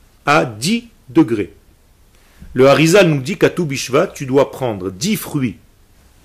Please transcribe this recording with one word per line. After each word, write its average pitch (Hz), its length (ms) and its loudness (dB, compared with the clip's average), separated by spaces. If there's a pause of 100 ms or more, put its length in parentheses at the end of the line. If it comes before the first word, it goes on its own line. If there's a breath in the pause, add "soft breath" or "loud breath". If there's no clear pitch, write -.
(260)
a 156 180 2
dix 143 440 -6 (200)
degrés. 117 440 2 (1000 soft breath)
Le 127 160 4
Harizal 160 400 4
nous 147 120 0
dit 147 160 -8
qu'à 139 140 2
tout 180 160 -4
Bishvat, 139 420 -2
tu 147 180 -12
dois 131 260 2
prendre 98 380 -6
dix 147 260 -4
fruits 127 400 -6 (680)